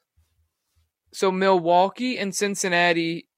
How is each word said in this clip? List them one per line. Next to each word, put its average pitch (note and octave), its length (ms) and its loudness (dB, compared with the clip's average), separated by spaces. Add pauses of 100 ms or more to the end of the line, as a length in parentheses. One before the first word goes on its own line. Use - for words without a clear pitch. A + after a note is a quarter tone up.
(1120)
so G3 200 -2
Milwaukee F#3+ 880 2
and F#3+ 160 -6
Cincinnati F3 920 -2 (100)